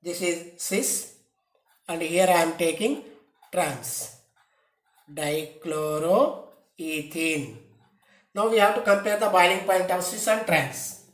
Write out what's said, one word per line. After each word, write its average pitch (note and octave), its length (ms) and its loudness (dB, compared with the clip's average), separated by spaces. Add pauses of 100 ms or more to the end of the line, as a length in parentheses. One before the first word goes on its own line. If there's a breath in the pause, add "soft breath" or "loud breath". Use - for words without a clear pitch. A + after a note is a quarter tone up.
This E3+ 220 -8
is E3+ 340 -4
cis, - 560 -4 (720)
and E3 140 -6
here E3+ 260 2
I F3 180 6
am E3 80 -2
taking F3+ 500 -2 (480)
trans, - 640 -6 (1000)
dichloroethene. D#3 2500 -2 (760 soft breath)
Now G#3+ 160 0
we A3+ 80 4
have G#3 200 6
to A#3+ 40 -4
compare G#3 380 2
the G#3+ 100 2
boiling F#3 300 6
point F#3 320 2
of F3+ 120 -2
cis - 240 -6
and A3 200 0
trans. - 560 -4 (100)